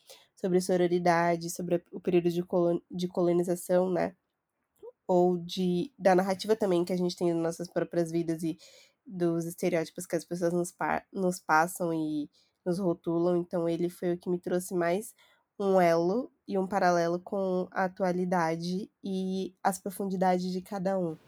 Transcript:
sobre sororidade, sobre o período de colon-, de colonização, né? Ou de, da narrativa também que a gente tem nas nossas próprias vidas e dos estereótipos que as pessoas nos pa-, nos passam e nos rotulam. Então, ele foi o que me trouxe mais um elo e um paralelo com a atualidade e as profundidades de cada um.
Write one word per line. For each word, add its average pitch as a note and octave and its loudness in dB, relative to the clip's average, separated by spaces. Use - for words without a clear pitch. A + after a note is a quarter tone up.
sobre F#3 0
sororidade, F3 2
sobre F3 -2
o - -12
período F3 2
de E3+ 0
colon-, E3+ 0
de F3+ -4
colonização, F3+ 2
né? F3 -2
Ou F3+ 4
de, F3 -2
da F#3 4
narrativa F#3+ 0
também F#3 2
que F#3+ -4
a F#3 0
gente F3+ 0
tem F3 0
nas E3 0
nossas E3+ -4
próprias E3+ -2
vidas E3 -2
e E3 -4
dos E3+ -2
estereótipos E3+ -4
que - -2
as D#3 -6
pessoas F3 -2
nos F3 -2
pa-, D#3 -2
nos F3+ 0
passam E3 2
e D#3 -4
nos F3 0
rotulam. E3+ 0
Então, F3 -2
ele E3+ 0
foi F3+ -2
o F3 -4
que F#3 -10
me F3+ 0
trouxe F3+ -4
mais F3 -2
um F#3+ 4
elo F3 2
e G3 -2
um F#3+ 0
paralelo F3+ 2
com F#3 -2
a F#3+ -2
atualidade F3+ -2
e F#3+ -4
as F#3+ 0
profundidades F#3 0
de F#3 -4
cada F#3+ -2
um. E3 -2